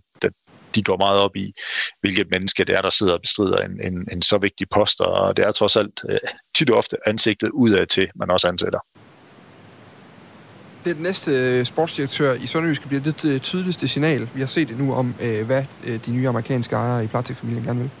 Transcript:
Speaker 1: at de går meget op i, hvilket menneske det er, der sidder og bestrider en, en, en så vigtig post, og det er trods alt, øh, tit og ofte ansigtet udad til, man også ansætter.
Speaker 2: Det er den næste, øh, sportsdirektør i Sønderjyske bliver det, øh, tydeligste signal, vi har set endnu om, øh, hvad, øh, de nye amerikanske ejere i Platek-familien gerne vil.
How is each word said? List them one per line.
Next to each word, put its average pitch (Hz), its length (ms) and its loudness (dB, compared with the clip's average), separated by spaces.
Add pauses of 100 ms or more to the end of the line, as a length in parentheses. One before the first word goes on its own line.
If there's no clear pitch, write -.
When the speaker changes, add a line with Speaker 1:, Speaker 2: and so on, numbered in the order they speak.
(220)
Speaker 1:
at 92 100 0 (420)
de 107 80 2
går 98 140 0
meget 98 240 4
op 98 160 0
i, 98 160 -6 (480)
hvilket 98 300 0
menneske 92 340 2
det 92 120 2
er, 95 60 2
der 92 80 0
sidder 92 220 2
og 85 80 0
bestrider 95 360 0
en, 95 240 -2
en, 92 320 -6
en 87 100 -4
så 104 160 2
vigtig 98 300 -2
post, - 320 2
og 95 360 2
det 95 80 4
er 104 60 2
trods 104 260 2
alt, 104 320 0
øh, 101 100 0 (380)
tit 135 140 4
og 110 80 6
ofte - 180 0 (100)
ansigtet 110 440 2
udad 104 360 4
til, 95 280 2
man 90 160 -4
også 90 180 2
ansætter. 90 300 -2 (2000)
Speaker 2:
Det 175 60 -2
er 170 40 -4
den 151 80 -8
næste, 175 300 -2
øh, 127 320 2
sportsdirektør 147 680 0
i 123 140 -4
Sønderjyske 160 420 -2
bliver 135 140 -2
det, 151 220 -4
øh, 139 160 2
tydeligste 180 480 -2
signal, 139 460 0
vi 135 60 -6
har 131 60 -2
set 139 240 -2
endnu 131 240 -2
om, 123 280 -2
øh, 110 240 -2
hvad, 131 180 0 (220)
øh, 117 200 -6
de 120 60 -4
nye 127 160 0
amerikanske 120 480 -2
ejere 117 280 0
i - 20 -2
Platek-familien 117 580 -4
gerne 120 160 -2
vil. 131 100 -4 (100)